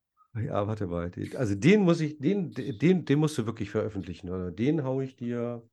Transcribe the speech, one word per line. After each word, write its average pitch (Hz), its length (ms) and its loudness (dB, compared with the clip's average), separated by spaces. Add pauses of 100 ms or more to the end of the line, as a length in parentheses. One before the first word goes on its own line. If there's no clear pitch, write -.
(340)
Ja, 104 320 -2
warte 104 220 -4
mal. 85 240 -4
Die, 101 240 -8
also 101 180 0
den 175 280 6
muss 170 180 4
ich, 151 180 -4
den, 170 320 0
den, 131 540 2
den 143 160 4
musst 151 180 2
du 110 80 -2
wirklich 107 240 -4
veröffentlichen, 95 600 -4
oder? 90 200 -4
Den 143 320 0
hau 131 180 -2
ich 131 140 -8
dir 120 480 -6 (100)